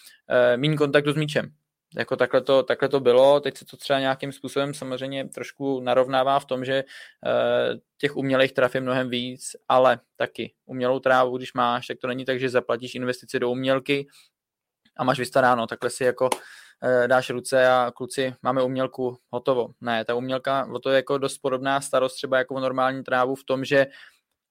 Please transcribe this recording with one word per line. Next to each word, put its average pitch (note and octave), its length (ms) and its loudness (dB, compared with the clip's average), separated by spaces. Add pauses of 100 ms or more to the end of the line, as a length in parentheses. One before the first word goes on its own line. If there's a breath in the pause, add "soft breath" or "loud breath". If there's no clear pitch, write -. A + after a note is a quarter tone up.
(280 loud breath)
eh, B2 280 4
míň D3 200 0
kontaktu D3 360 2
s D3 40 -8
míčem. D3+ 340 -2 (460)
Jako A#2 200 -4
takhle B2+ 240 2
to, C3+ 220 4
takhle C3 260 -2
to C#3 120 2
bylo, C3 400 6
teď C3+ 180 -6
se - 60 -20
to - 120 -20
třeba C3+ 240 -2
nějakým C3+ 320 -4
způsobem C#3 420 -6
samozřejmě C3+ 540 -8
trošku C3+ 520 -6
narovnává C3 600 2
v - 40 -4
tom, C3 200 -6
že, C3+ 200 -2 (420 loud breath)
eh, A#2+ 520 0 (200)
těch C#3+ 180 -4
umělých C3+ 360 0
traf B2+ 220 2
je C3 60 -2
mnohem B2+ 300 -2
víc, B2+ 460 -8 (120)
ale B2+ 320 4 (160)
taky A#2 380 -8 (120)
umělou C3 340 -2
trávu, B2+ 360 2
když B2+ 180 -12
máš, B2 320 -2
tak B2+ 120 -10
to - 80 -8
není B2+ 180 -6
tak, C3 160 -2
že C3 80 -2
zaplatíš A#2+ 460 -2
investici B2 440 -6
do B2 120 -2
umělky C3+ 560 -2 (920 soft breath)
a - 80 -6
máš C3 140 2
vystaráno. B2 480 2
Takhle B2 240 -6
si - 140 -4
jako B2 260 0 (520 loud breath)
eh, B2 260 2
dáš B2+ 220 2
ruce B2+ 380 2
a B2 280 2
kluci, B2+ 460 -6
máme C3 200 0
umělku, B2+ 540 -4 (140)
hotovo. B2 380 -2 (120)
Ne, A#2 240 -2
ta A#2+ 100 -2
umělka, C3 580 -2
o A#2+ 60 -6
to C3+ 120 -4
je C3+ 60 4
jako C3+ 220 0
dost C3+ 200 -4
podobná C3+ 420 -2
starost C3 340 0
třeba C3 240 -2
jako B2+ 160 -2
o C3+ 60 -6
normální C3 440 -2
trávu B2+ 300 0
v - 100 -10
tom, C3 200 -4
že C#3 220 4 (640 loud breath)